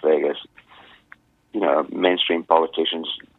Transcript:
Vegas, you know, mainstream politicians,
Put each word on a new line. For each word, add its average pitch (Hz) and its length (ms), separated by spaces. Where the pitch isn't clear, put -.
Vegas, 73 380
you 107 80
know, 76 300
mainstream 87 540
politicians, 82 640